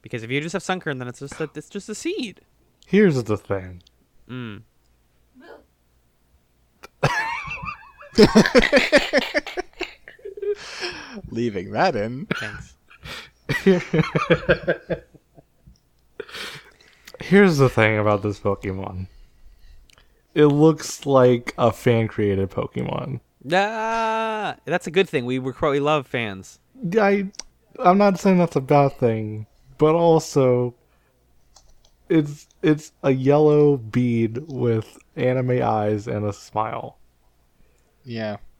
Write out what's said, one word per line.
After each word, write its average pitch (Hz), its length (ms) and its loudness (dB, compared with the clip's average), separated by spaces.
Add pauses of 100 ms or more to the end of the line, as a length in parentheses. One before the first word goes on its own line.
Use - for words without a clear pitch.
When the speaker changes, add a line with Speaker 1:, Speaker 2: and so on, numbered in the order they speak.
Speaker 1:
Because 113 220 -10
if 113 60 -14
you 139 120 -4
just 160 100 -10
have 196 100 -6
Sunkern, 160 380 -6
then 123 80 -10
it's 123 120 -16
just - 200 -16
a, 151 160 -6
it's 151 140 -16
just - 180 -14
a 214 80 -12
seed. 320 460 -10 (440)
Speaker 2:
Here's 180 380 4
the 104 140 -2
thing. 92 440 -8 (480)
Speaker 1:
Mm. 113 340 -12 (2500)
Speaker 3:
<laughs> - - -2
Leaving 101 420 -4
that 147 240 0
in. 120 320 -6
Speaker 1:
Thanks. - 480 -12 (880)
Speaker 2:
<laughs> - 1400 0 (2250)
Here's 185 360 4
the 131 120 6
thing 110 280 2
about 104 260 0
this 104 160 -4
Pokemon. 95 680 -6 (1300)
It 151 120 6
looks 147 600 2
like 127 520 4
a 117 140 2
fan-created 104 800 0
Pokemon. - 680 -8 (320)
Speaker 1:
Ah, 220 1040 -4 (100)
that's 170 220 -4
a 170 40 -10
good 185 180 2
thing. 127 160 -2
We, 127 140 -2
we, 131 120 -6 (100)
we 143 180 0
love 147 280 0
fans. 104 520 -8 (400)
Speaker 2:
I, 202 300 2 (500)
I'm 190 180 4
not 202 220 4
saying 190 180 4
that's 175 180 2
a 143 60 0
bad 139 360 4
thing, 110 480 -2 (320)
but 156 180 4
also, 135 800 4 (1300)
it's, 147 400 0 (140)
it's 151 300 0 (120)
a 139 80 2
yellow 147 640 4
bead 117 600 0 (100)
with 120 500 -2 (180)
anime 127 460 0
eyes 107 460 -2
and 104 180 -4
a 101 80 -4
smile. - 640 -8 (1040)
Speaker 3:
Yeah. 110 340 -8 (220)